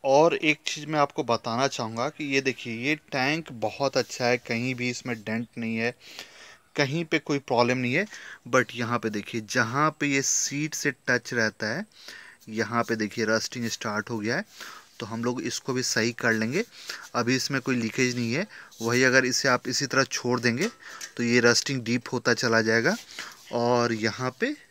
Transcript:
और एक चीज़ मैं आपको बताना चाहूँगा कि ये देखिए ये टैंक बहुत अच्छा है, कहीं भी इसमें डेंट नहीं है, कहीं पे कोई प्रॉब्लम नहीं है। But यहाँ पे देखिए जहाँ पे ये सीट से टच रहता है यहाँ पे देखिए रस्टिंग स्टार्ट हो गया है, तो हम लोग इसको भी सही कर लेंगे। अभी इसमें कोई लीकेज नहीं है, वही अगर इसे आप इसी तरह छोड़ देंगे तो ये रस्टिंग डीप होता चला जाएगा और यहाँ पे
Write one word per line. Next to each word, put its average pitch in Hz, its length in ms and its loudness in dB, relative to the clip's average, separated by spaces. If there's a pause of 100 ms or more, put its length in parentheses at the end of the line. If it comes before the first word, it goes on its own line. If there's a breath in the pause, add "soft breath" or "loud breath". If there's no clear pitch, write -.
और 147 320 6
एक 151 300 2
चीज़ 151 220 -6
मैं 156 120 0
आपको 143 240 2
बताना 120 440 0
चाहूँगा 117 420 -4
कि 156 140 -10
ये 139 180 2
देखिए 123 320 -4
ये 131 220 -2
टैंक 147 560 -2
बहुत 123 460 0
अच्छा 127 280 -2
है, 123 120 4
कहीं 123 380 -4
भी 123 140 -2
इसमें 120 340 -6
डेंट 113 240 -4 (100)
नहीं 113 200 -4
है, 117 180 -2 (800 loud breath)
कहीं 147 300 0
पे 160 140 0
कोई 143 200 -2
प्रॉब्लम 120 380 2
नहीं 123 160 -2
है। 185 120 0 (420 loud breath)
But 123 180 4 (100)
यहाँ 120 240 -2
पे 110 100 -2
देखिए 104 400 -6
जहाँ 127 400 2 (100)
पे 147 80 0
ये 139 140 2
सीट 147 520 -2
से - 180 -2
टच - 420 -2
रहता 110 340 -2
है 160 180 -6 (640 loud breath)
यहाँ 110 340 0
पे 117 120 0
देखिए 107 300 -2
रस्टिंग 113 420 -2
स्टार्ट 107 420 -4
हो 117 100 -6
गया 113 180 -2
है, 214 80 -4 (540 loud breath)
तो 113 60 -8
हम 113 180 -6
लोग 123 180 -2
इसको - 320 -6
भी 127 100 -2
सही 117 280 0
कर 113 220 0
लेंगे। 117 300 0 (520 loud breath)
अभी 120 200 2
इसमें 131 260 -2
कोई 131 140 -2
लीकेज 120 400 0
नहीं 117 180 -2
है, 180 140 -4 (340 loud breath)
वही 120 220 2
अगर 131 220 6
इसे 127 240 2
आप 123 180 2
इसी 135 180 -2
तरह 131 180 2
छोड़ 123 360 0
देंगे 123 300 0 (480 loud breath)
तो 120 60 -2
ये 120 160 6
रस्टिंग 120 440 4
डीप 120 200 0 (100)
होता 123 200 2
चला 113 280 4
जाएगा 113 340 2 (580 loud breath)
और 120 400 2
यहाँ 113 460 -2
पे 277 160 -2 (160)